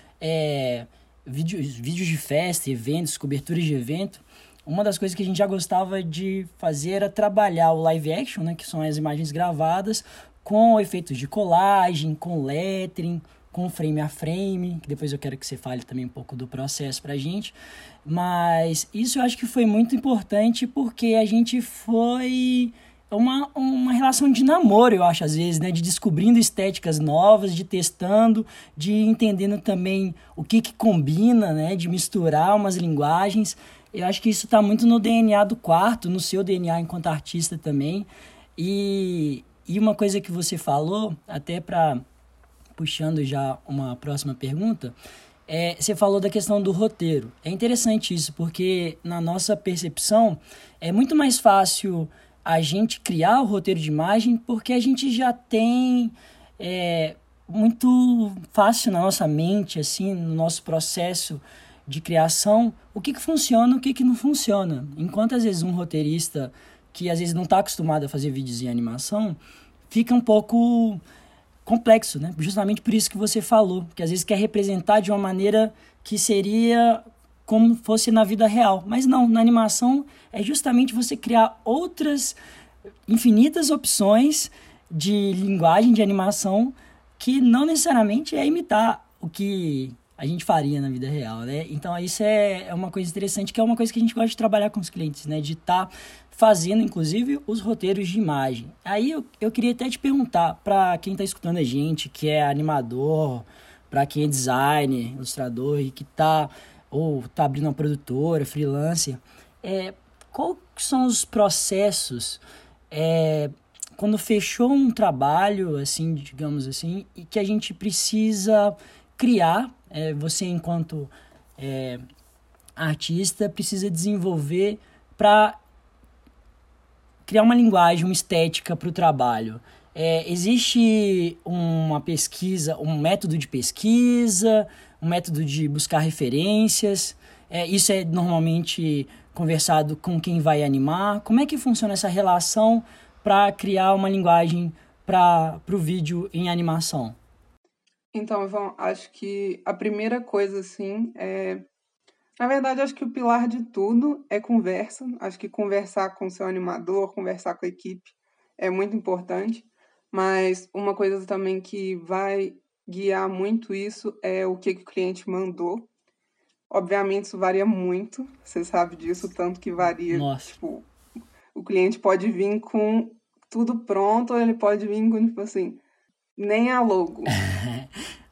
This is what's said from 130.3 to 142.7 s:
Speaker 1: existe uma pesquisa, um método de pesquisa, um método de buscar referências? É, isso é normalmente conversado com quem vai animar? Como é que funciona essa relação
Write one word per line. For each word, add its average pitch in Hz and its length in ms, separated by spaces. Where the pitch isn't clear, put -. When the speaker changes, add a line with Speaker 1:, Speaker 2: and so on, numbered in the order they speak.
Speaker 1:
existe 202 1160
uma 165 560
pesquisa, 165 760
um 156 200
método 160 400
de 143 100
pesquisa, 220 1200
um 160 60
método 170 380
de 151 220
buscar 151 320
referências? 185 1160
É, 170 160
isso 190 260
é 190 120
normalmente 165 1040
conversado 156 640
com 175 240
quem 170 200
vai 151 240
animar? 160 580
Como 226 180
é 285 60
que 294 120
funciona 226 360
essa 190 140
relação 196 760